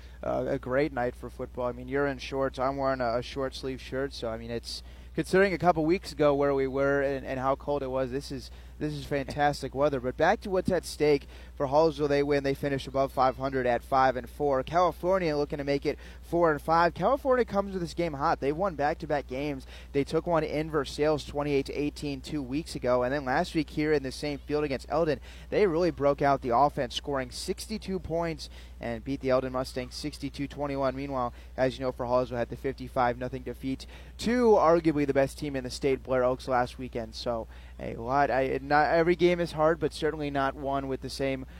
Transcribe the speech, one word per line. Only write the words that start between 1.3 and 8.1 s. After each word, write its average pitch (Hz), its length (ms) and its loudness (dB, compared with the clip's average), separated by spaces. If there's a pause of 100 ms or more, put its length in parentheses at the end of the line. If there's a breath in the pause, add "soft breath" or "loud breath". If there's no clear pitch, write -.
I 123 40 -4
mean, 123 160 -12
you're 139 200 2
in 135 100 -4
shorts. 135 420 -4
I'm 135 180 0
wearing 135 240 0
a, 120 160 0
a 123 60 -2
short 135 320 -4
sleeve 131 260 -6
shirt, 135 320 -4
so, - 160 -6
I 113 80 -6
mean, 117 140 -10
it's, - 320 -8 (320 loud breath)
considering 185 380 4
a 160 40 0
couple 160 280 4
weeks 180 260 0
ago 147 220 4
where 143 200 2
we 135 140 0
were 139 340 2
and, 135 240 -2
and 127 140 -4
how 135 160 2
cold 143 280 -2
it 131 60 -4
was, 131 200 -2
this 135 220 -6